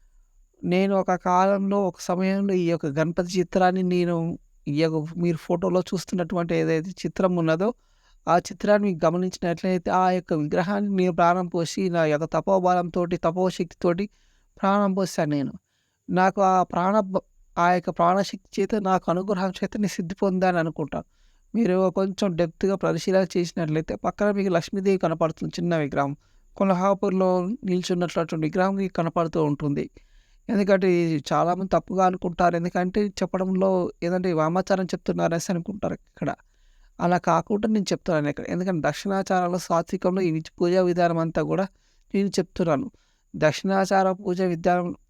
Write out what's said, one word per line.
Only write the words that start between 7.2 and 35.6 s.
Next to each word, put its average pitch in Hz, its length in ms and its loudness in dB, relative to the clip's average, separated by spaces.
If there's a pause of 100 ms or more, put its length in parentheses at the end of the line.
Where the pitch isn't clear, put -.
ఉన్నదో, 165 320 0 (580)
ఆ 160 120 4
చిత్రాన్ని 202 480 0
మీకు 175 160 -2
గమనించినట్లయితే, 180 880 -2
ఆ 185 200 2
యొక్క 185 240 -2
విగ్రహాన్ని 185 600 -2
నేను 180 220 2
ప్రాణం 180 300 2
పోసి, 170 420 -4
నా 170 140 2
యొక్క 151 280 2
తపోబలంతోటి, 180 960 0
తపోశక్తితోటి 180 800 -2 (500)
ప్రాణం 202 380 2
పోసాను 180 400 -2
నేను. 143 200 -4 (540)
నాకు 190 340 2
ఆ 190 100 4 (100)
ప్రాణ 190 380 0
బ-, 190 240 -2 (320)
ఆ 175 140 4
యొక్క 180 200 0
ప్రాణశక్తి 180 640 0
చేత, 196 280 -2
నాకు 185 280 0
అనుగ్రహం 185 480 -2
చేత 196 180 -6
నేను 208 200 -2
సిద్ధి 180 260 -6
పొందాను 185 420 2
అనుకుంటాను. 156 440 -6 (460)
మీరు 196 240 2 (120)
కొంచెం 190 460 -2
డెప్త్‌గా 180 480 0
పరిశీలన 175 500 2
చేసినట్లయితే, 165 600 -2 (100)
పక్కన 196 320 0
మీకు 196 220 0
లక్ష్మీదేవి 190 480 0
కనపడుతుంది, 160 500 -2
చిన్న 175 200 -2
విగ్రహం. 143 380 -2 (420)
కొల్హాపూర్లో 190 760 2 (340)
నిల్చున్నటువంటి 175 840 -2
విగ్రహం 190 280 0
మీకు 190 240 -4
కనపడుతూ 165 400 0 (100)
ఉంటుంది. 143 360 -2 (640)
ఎందుకంటే, 196 380 2 (140)
ఇది 165 160 0 (140)
చాలామంది 175 420 0
తప్పుగా 185 340 2
అనుకుంటారు, 180 500 0
ఎందుకంటే 180 440 -2 (180)
చెప్పడంలో 185 500 0 (340)
ఏదంటే 180 300 0
వామాచారం 180 600 0
చెప్తున్నారు 170 420 -2
అనేసి 170 180 -4
అనుకుంటారు 185 440 -6 (140)